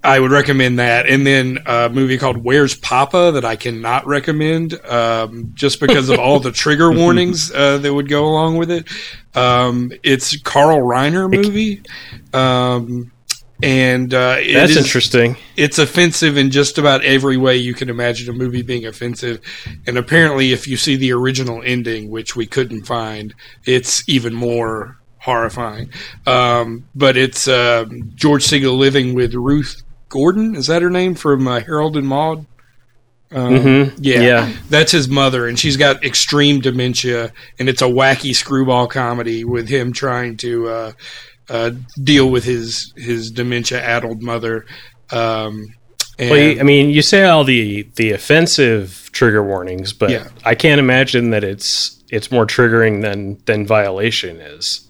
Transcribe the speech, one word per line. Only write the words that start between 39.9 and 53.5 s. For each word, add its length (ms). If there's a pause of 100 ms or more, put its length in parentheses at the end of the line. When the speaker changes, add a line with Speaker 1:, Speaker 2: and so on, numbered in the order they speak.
Speaker 1:
trying 440
to, 300
uh, 240 (580)
uh, 220 (320)
deal 260
with 140
his, 520
his 360
dementia-addled 880
mother. 440 (460)
Um, 640 (460)
and 100
Speaker 2:
Well, 100
you, 200
I 40
mean, 280
you 100
say 220
all 200
the, 520
the 160
offensive 1040
trigger 300
warnings, 500
but 180
Speaker 1:
Yeah. 160 (180)
Speaker 2:
I 100
can't 240
imagine 520
that 120
it's, 680
it's 220
more 140
triggering 560
than, 440
than 200